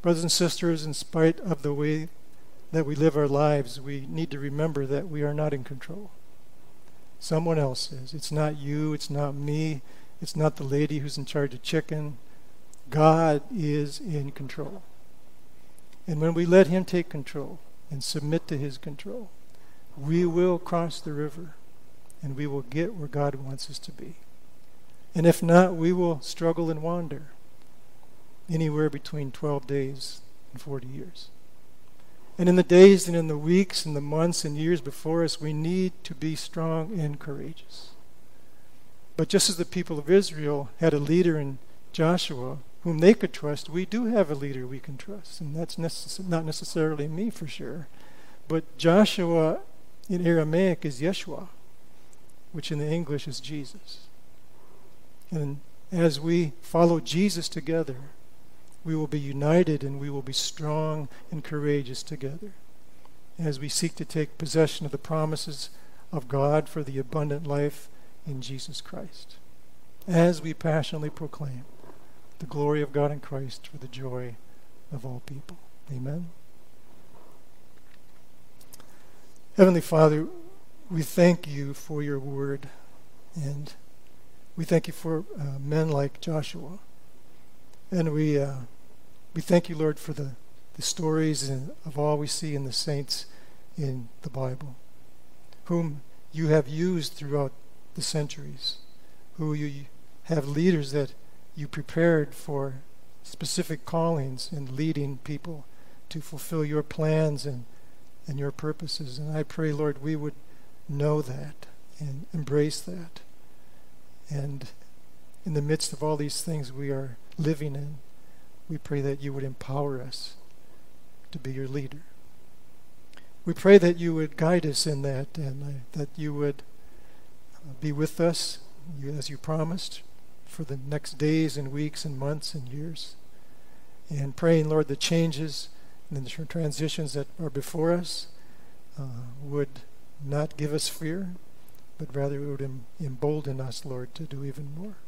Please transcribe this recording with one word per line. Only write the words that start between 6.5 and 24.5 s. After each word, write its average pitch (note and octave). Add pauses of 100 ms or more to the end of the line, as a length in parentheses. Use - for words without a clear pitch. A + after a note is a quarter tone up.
Someone D#3+
else C3+
is. C3
It's D#3
not D3+
you, D3+
it's -
not C#3+
me, D3 (400)
it's -
not D#3
the C#3+
lady D3
who's C#3
in C#3
charge C#3+
of B2
chicken. D3+ (720)
God D#3
is D3
in D3
control. D3 (1200)
And D3+
when E3+
we E3+
let F3+
him F3+
take F3
control D3 (320)
and C#3
submit D#3
to D3+
his C3+
control, G3 (680)
we D#3
will F3
cross E3+
the D3+
river D3+ (680)
and C3+
we D3
will C#3
get D#3+
where D3+
God C#3+
wants C3+
us C3+
to -
be. - (1000)